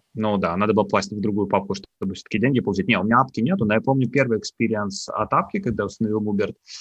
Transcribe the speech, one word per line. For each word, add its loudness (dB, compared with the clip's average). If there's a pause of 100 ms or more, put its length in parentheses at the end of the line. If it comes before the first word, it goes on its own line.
(140)
ну 0
да, 0
надо 2
было 4
класть 0
в -6
другую 0
папку, 0
чтобы -8
всё-таки -6
деньги 2
получить. -2
Не, 4
у 0
меня 4
апки -2
нету, 0
но 2
я 4
помню 2
первый 2
экспириенс -4
от -2
апки, 0
когда -2
установил -2
Муберт, -2 (240)